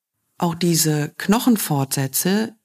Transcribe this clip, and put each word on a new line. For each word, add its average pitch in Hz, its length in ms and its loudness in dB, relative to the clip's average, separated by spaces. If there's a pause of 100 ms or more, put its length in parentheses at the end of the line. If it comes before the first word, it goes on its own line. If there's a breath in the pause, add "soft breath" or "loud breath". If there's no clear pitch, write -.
(380)
auch 170 160 0
diese 156 640 0
Knochenfortsätze, 196 1400 0 (120)